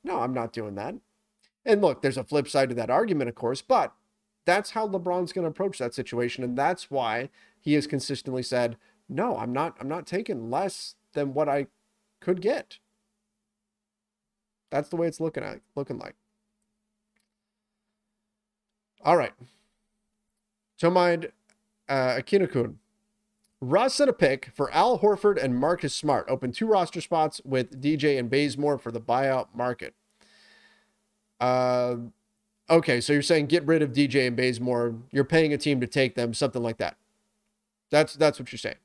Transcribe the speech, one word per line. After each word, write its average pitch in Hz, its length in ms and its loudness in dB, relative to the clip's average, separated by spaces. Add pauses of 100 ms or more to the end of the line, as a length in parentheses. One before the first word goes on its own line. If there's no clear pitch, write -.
No, 349 160 -6
I'm 240 140 -2
not 120 180 -4
doing 107 240 -8
that." 120 200 -8 (680)
And 208 180 4
look, 156 200 2
there's 135 160 0
a 123 80 -6
flip 147 240 -2
side 135 180 2
to 123 80 -6
that 113 140 -4
argument, 151 400 2
of 117 60 -10
course, 120 260 -4
but 208 320 0 (520)
that's 196 260 2
how 220 160 -2
LeBron's 180 440 -2
gonna 175 160 -4
approach 196 300 -4
that 120 160 -4
situation. 120 500 -4
And 123 140 -4
that's 165 320 -2
why 123 400 -2 (300)
he 147 140 0
has 147 140 2
consistently 131 540 -6
said, 123 360 -2 (300)
"No, 202 300 -4
I'm 120 160 -6
not, 147 260 -2
I'm 135 100 -8
not 165 180 -8
taking 175 420 -6
less 180 460 -6 (180)
than 143 200 -4
what 147 160 0
I 139 180 -2 (520)
could 180 220 -2
get." - 380 -4 (1900)
That's 147 180 -2
the - 60 -6
way 170 120 0
it's 160 120 -6
looking 160 240 -4
at, - 180 -12 (140)
looking 135 240 -6
like. - 160 -14 (3000)
All 170 140 4
right. 123 160 0 (1500)
Tomid, 170 520 2 (560)
uh, 131 300 0
Akinakun. 139 580 0 (840)
Russ 190 380 2
and 285 100 6
a - 40 0
pick 135 400 0
for - 180 -2
Al 208 280 4
Horford 202 420 2
and 127 140 0
Marcus 151 380 0
Smart. 135 360 0
Open 131 220 -2
two 220 140 -2
roster 185 360 2
spots 156 420 0
with 131 380 -4
D 147 160 0
J 143 200 2
and 120 120 -2
Bazemore 143 480 0
for 120 140 -10
the 113 100 -6
buyout 131 520 0
market. 120 420 -6 (1400)
Uh, 123 580 2 (720)
okay, 160 320 4
so 131 100 -2
you're 143 100 4
saying 151 260 2
get 151 180 2
rid 160 160 4
of 143 100 0
D 139 160 2
J 127 200 2
and 120 100 -2
Bazemore. 120 580 0 (160)
You're 139 140 2
paying 160 260 4
a 143 60 0
team 139 240 0
to 123 60 -2
take 131 280 0
them, 120 180 -2
something 131 280 -2
like 113 160 -4
that. - 180 -4 (920)
That's, 151 240 4
that's 147 260 2
what - 120 -12
you're 120 80 -12
saying. 117 260 -8